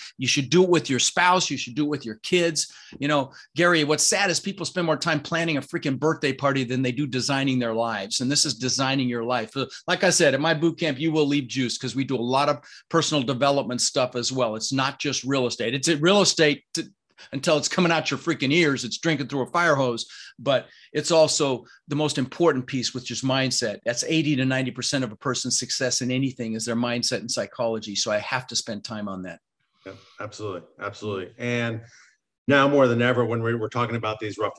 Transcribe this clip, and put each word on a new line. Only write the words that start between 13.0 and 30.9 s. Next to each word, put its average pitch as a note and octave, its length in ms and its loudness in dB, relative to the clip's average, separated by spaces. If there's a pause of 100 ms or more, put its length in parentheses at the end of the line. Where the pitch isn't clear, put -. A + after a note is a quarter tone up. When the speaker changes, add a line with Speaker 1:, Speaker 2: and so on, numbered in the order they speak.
Speaker 1:
development B2+ 580 0
stuff B2+ 340 0
as A#2+ 160 -2
well. A#2+ 240 0
It's A2 160 -6
not C3+ 280 -2
just C#3 240 -4
real C3 240 0
estate. A#2 260 -4
It's C3+ 160 -2
real E3+ 320 4
estate D3+ 420 2 (120)
to, D#3+ 80 -6 (480)
until D3 260 2
it's C#3 100 0
coming E3+ 240 2
out D#3 200 0
your C3+ 80 -2
freaking C#3 340 0
ears, D3 320 4
it's A2+ 140 -8
drinking D3 280 0
through C#3 140 -2
a A#2 60 -2
fire E3+ 280 4
hose, B2 300 0 (320)
but B2+ 300 0 (260)
it's - 160 -2
also D3 560 4 (220)
the C#3+ 80 -4
most D3 240 0
important C3+ 480 2
piece, B2+ 260 -4
which B2+ 160 -8
is A2+ 120 -6
mindset. B2+ 640 0
That's A#2+ 180 -2
eighty D#3 320 2
to C3 100 0
ninety C3 240 0
percent B2+ 340 -2
of A2+ 80 -4
a G#2+ 40 -14
person's B2 420 -4
success B2 440 -2
in B2 100 -2
anything B2+ 420 -4
is A2 120 -6
their A#2 100 -2
mindset A#2+ 460 -2
and A#2+ 100 -8
psychology. A2 640 -4
So - 160 -2
I G#2 80 2
have C3 280 -4
to A#2 80 -8
spend G#2 280 -6
time G#2+ 240 -8
on F#2+ 160 -8
that. E2+ 160 -12 (460)
Speaker 2:
Yeah, F#2+ 80 -14 (260)
absolutely. G#2 420 -10 (180)
Absolutely. G2 600 -8